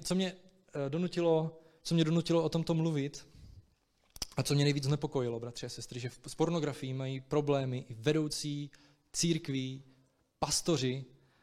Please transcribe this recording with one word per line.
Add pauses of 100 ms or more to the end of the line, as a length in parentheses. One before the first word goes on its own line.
co
mě, (380)
eh,
donutilo, (220)
co
mě
donutilo
o
tomto
mluvit (1080)
a
co
mě
nejvíc
znepokojilo,
bratři
a
sestry,
že
v-,
s
pornografií
mají
problémy
i
vedoucí (400)
církví, (560)
pastoři. (380)